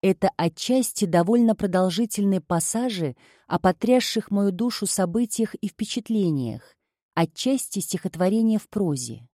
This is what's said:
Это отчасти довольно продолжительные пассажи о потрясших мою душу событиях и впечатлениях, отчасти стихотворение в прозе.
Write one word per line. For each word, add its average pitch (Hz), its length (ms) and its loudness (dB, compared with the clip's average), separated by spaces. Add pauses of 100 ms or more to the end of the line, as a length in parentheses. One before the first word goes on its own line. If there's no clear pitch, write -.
Это 190 320 2
отчасти 233 680 0
довольно 202 500 4
продолжительные 190 840 0
пассажи 180 760 -2 (320)
о 170 140 -2
потрясших 220 720 2
мою 202 180 2
душу 208 340 -4
событиях 208 720 -2
и - 140 -6
впечатлениях, 170 1080 -4 (380)
отчасти 226 640 -2
стихотворение 196 800 0
в - 100 -6
прозе. 127 600 -4 (100)